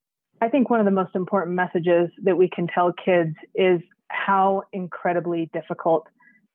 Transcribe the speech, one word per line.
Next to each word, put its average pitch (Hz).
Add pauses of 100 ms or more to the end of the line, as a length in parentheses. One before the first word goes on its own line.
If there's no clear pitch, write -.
(420)
I 233
think 247
one 233
of 208
the 196
most 190
important 180
messages 175 (140)
that 180
we 180
can 175
tell 175
kids 170 (180)
is 185 (260)
how 196 (100)
incredibly 170
difficult 165 (480)